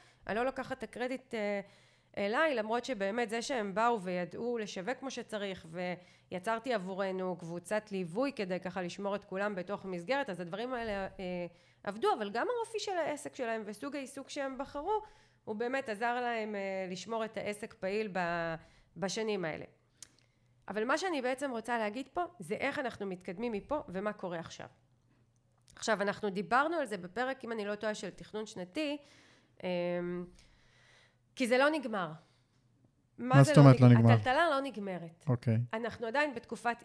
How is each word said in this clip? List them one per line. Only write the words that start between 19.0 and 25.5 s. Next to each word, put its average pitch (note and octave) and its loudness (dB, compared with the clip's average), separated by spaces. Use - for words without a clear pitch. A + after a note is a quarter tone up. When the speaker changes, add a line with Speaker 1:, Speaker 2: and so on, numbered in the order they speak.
Speaker 1:
האלה. D#3+ -4
אבל G#3+ -2
מה C#4 2
שאני D#4+ 0
בעצם C4 -2
רוצה A#3+ -2
להגיד A3 -2
פה, F4+ 0
זה F3 -6
איך C#4 -2
אנחנו A#3 -4
מתקדמים F#3+ -6
מפה G#3+ -2
ומה G#3 -4
קורה F3+ -6
עכשיו. - -10